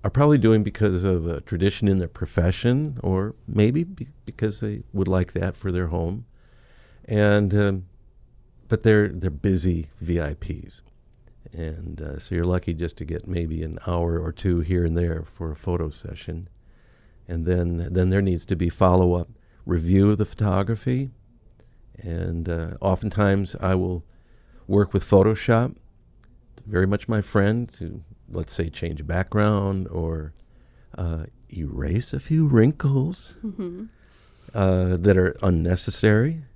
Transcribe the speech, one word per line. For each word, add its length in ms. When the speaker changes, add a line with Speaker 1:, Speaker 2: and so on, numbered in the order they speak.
Speaker 1:
are 60
probably 300
doing 240
because 400
of 240
a 140
tradition 460
in 120
their 80
profession, 960
or 320
maybe 360
be-, 240
because 340
they 220
would 140
like 260
that 220
for 160
their 160
home. 380
And, 480
um, 320
but 140
they're, 280
they're 200
busy 600
V 200
I 140
Ps. 480
And, 480
uh, 160
so 160
you're 120
lucky 280
just 240
to 80
get 220
maybe 340
an 240
hour 340
or 120
two 300
here 240
and 120
there 260
for 280
a 40
photo 340
session. 600
And 180
then, 460
then 180
there 140
needs 240
to 80
be 140
follow-up 600
review 440
of 60
the 80
photography. 840
And, 500
uh, 320
oftentimes 800
I 160
will 280
work 280
with 140
Photoshop, 680
very 220
much 200
my 140
friend, 520
to, 300
let's 240
say, 160
change 320
a 20
background 840
or, 440
uh, 280
erase 640
a 60
few 280
wrinkles, 960
Speaker 2:
Mm-hmm. 420
Speaker 1:
uh, 440
that 200
are 240
unnecessary 1040